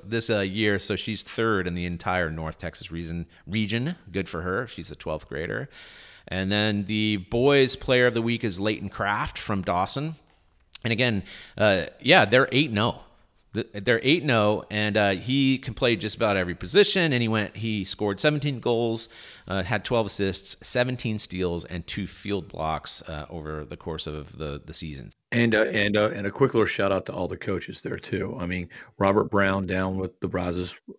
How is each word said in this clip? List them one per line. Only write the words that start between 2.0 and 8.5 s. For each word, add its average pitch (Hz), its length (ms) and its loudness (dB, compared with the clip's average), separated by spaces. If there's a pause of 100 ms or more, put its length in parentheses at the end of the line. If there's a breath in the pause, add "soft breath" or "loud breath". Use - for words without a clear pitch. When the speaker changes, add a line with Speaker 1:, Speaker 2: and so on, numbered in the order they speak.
Speaker 1:
North 80 280 -6
Texas - 340 -10
region, 82 340 -6 (220 soft breath)
region. 113 480 -2 (160)
Good 90 180 -4
for 82 140 -6
her. 95 240 -2
She's 76 240 -14
a 73 40 -14
twelfth 78 320 -8
grader. 104 400 -6 (600 loud breath)
And 95 240 -2
then 104 340 2
the 107 320 2
boys' 127 580 4
player 123 320 4
of 120 60 2
the 117 80 0
week 117 220 0
is 95 160 -2